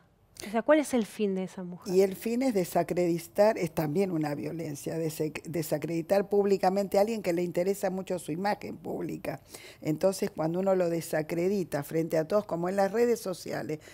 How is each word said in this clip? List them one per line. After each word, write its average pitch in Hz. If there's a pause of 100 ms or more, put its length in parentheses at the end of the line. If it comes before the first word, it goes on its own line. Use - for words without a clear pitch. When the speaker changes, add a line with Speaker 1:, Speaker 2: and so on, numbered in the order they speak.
(460)
Speaker 1:
O 208
sea, 220
¿cuál 302
es 269
el 233
fin 196
de 185
esa 185
mujer? 175
Speaker 2:
Y 185
el 190
fin 233
es 262
desacreditar, 175
es 180
también 170
una 151
violencia, 156
dese-, 156 (100)
desacreditar 165
públicamente 196
a 196
alguien 220
que 180
le 175
interesa 180
mucho 185
su -
imagen 196
pública. 160 (400)
Entonces, 190
cuando 165
uno 190
lo 180
desacredita 170
frente 160
a 160
todos, 208
como 170
en 196
las 196
redes 233
sociales, 156 (140)